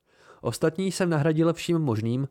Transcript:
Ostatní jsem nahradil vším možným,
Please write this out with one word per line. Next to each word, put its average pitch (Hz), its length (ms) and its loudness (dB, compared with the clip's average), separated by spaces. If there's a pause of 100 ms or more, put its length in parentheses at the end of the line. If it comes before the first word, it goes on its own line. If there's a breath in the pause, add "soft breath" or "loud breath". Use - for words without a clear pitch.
(420 soft breath)
Ostatní 160 500 -2
jsem 175 180 0
nahradil 160 440 2
vším 170 260 -2
možným, 123 520 0